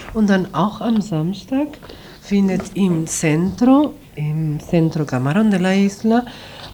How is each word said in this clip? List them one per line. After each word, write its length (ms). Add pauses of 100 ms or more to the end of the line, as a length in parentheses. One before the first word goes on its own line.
(140)
Und 160
dann 240
auch 260
am 200
Samstag 640 (540)
findet 560
im 320
Centro, 840 (200)
im 460
Centro 420
Camarón 480
de 80
la 160
Isla, 500 (500)